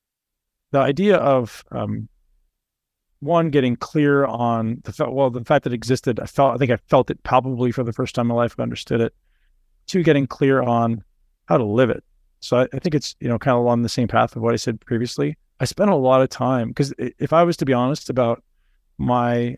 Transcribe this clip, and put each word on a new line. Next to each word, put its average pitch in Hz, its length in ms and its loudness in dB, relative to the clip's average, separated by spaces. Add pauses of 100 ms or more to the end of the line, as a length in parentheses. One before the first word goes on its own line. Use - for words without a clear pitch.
(720)
the 143 60 0
idea 156 400 2
of, 131 540 0
um, 110 380 -6 (1120)
one, 165 300 0
getting 131 260 2
clear 143 500 2
on 117 580 -2
the 104 100 -12
fa-, 127 160 -4
well, 131 220 0
the 117 120 -8
fact 143 200 2
that 123 100 -4
it - 20 -2
existed, 120 440 -2
I - 80 -8
felt, 139 260 2
I 117 40 -4
think 123 120 0
I 117 80 2 (100)
felt 131 220 2
it - 140 -10
palpably 127 480 0
for 127 120 -4
the 117 100 -4
first 127 200 -6
time 120 120 -2
in - 20 0
my 120 80 -2
life, 117 240 0
I - 20 -6
understood 117 400 -4
it. 117 140 -2 (720)
Two, 180 160 0
getting 143 240 4
clear 135 340 2
on 117 420 0 (420)
how 165 120 2
to 123 80 0
live 113 240 2
it. - 140 -6 (380)
So - 180 0
I, 131 120 2
I 135 60 -8
think 151 160 -2
it's, - 260 -4
you 131 100 -4
know, 117 100 -2
kind 127 180 2
of 120 60 2
along 120 180 2
the 117 80 -2
same 123 180 -2
path 117 280 0
of 113 80 -6
what 117 100 0
I 113 40 -2
said 113 240 -6
previously. 123 580 -4 (200)
I 131 60 -2
spent 202 240 0
a 190 60 4
lot 131 260 4
of 131 80 2
time, 123 420 -2
'cause 139 280 -2
i-, 123 180 -6
if 143 160 -4
I 165 80 6
was 170 160 2
to 156 80 -4
be 131 80 2
honest 127 380 -2
about 120 320 0 (560)
my, 123 580 0